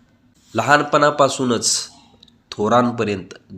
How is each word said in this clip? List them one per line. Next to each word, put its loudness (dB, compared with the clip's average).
लहानपणापासूनच 0
थोरांपर्यंत, 0